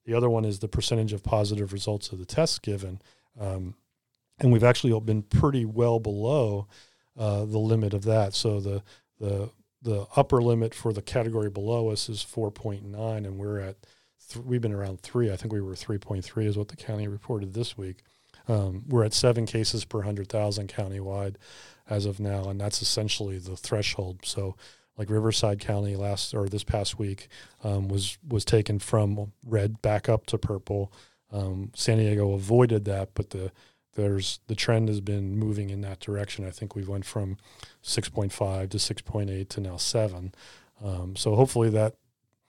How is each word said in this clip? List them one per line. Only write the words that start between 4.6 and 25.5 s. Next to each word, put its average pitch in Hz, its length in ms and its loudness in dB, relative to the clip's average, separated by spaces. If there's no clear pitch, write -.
actually 120 380 6
been 107 220 0
pretty 131 420 4
well 113 340 2
below, 104 680 0
uh, 104 260 0
the 107 140 -2
limit 110 360 4
of 98 100 -2
that. 107 300 4
So 104 280 0
the, 98 220 -4
the, 101 300 -4
the 104 340 -2
upper 139 260 6
limit 113 320 2
for - 180 -2
the 104 100 -4
category 113 480 -2
below 110 400 0
us 104 200 -4
is 107 140 -6
four 107 280 -4
point 101 320 -8
nine, 107 420 -6
and 95 120 -8
we're 104 220 -4
at 95 180 -8
th-, 120 140 -14
we've 123 160 0
been 113 140 0
around 98 280 -6
three. 117 300 0
I 92 40 -2
think 110 180 -6
we 104 80 -2
were 95 140 -6
three 101 240 -6
point 95 260 -6
three 107 220 -2
is 104 100 0
what 104 100 -2
the - 80 -16
county 104 320 -6
reported 101 460 -6
this 113 240 -4
week. 95 260 -10
Um, 101 400 0
we're 120 160 6
at 107 100 2
seven 120 320 4
cases 110 400 -2
per 107 160 -4
hundred 101 280 -4
thousand 104 400 -2
countywide 98 680 -6
as 104 160 0
of 98 140 -2
now, 101 300 -2
and 98 100 -4
that's 101 220 -2
essentially 104 560 -2
the 92 180 -10
threshold. 98 680 -4
So, 95 320 -4
like, 101 120 -6
Riverside 107 500 2